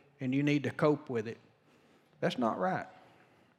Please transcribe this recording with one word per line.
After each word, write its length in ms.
and 140
you 80
need 220
to 80
cope 380
with 180
it." 100
That's 180
not 200
right. 280